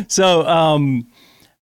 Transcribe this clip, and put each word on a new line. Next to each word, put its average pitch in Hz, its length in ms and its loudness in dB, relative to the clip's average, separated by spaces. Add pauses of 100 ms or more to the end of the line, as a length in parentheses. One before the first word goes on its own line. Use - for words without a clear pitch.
So, 180 400 2
um, 147 580 0 (580)